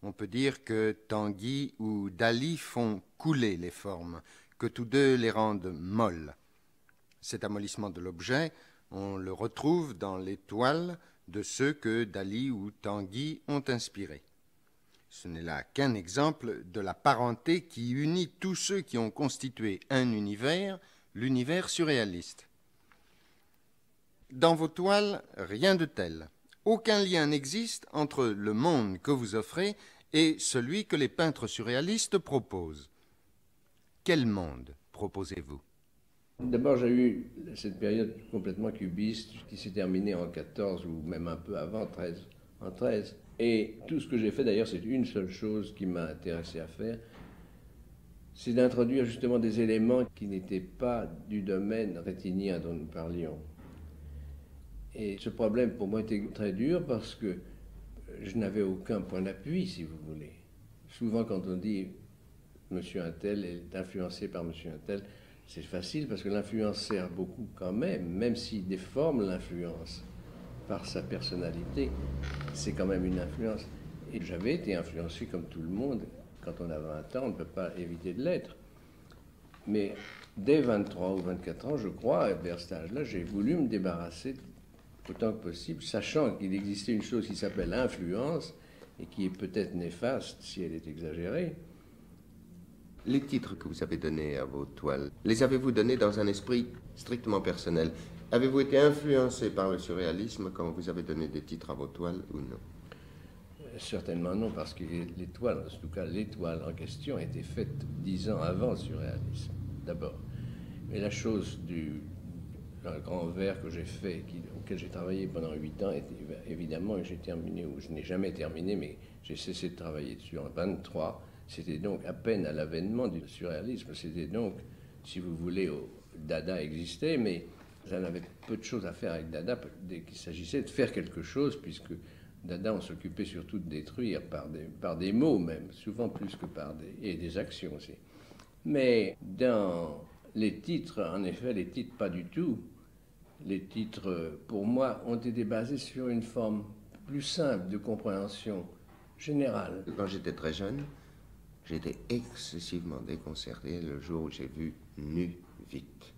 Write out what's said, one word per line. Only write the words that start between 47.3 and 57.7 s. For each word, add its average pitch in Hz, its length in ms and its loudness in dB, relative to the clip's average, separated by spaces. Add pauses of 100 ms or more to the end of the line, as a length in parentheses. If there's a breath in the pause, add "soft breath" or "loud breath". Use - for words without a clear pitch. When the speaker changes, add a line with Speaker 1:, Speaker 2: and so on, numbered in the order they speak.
Speaker 2:
c'est - 200 -2
d'introduire 123 520 8
justement 120 340 4
des 113 220 4
éléments 113 420 8 (100)
qui 107 140 -6
n'étaient 95 320 0
pas 117 460 0 (240)
du 104 120 0
domaine 101 560 0
rétinien 92 600 0
dont 85 140 -2
nous 80 120 -4
parlions. 80 540 -4 (1500 loud breath)
Et 101 260 -2
ce - 100 -2
problème, 113 420 4
pour 98 160 -2
moi, 107 140 2
était 104 200 2 (120)
très 104 180 0
dur 143 340 2
parce 117 300 0
que 95 220 -2 (840 loud breath)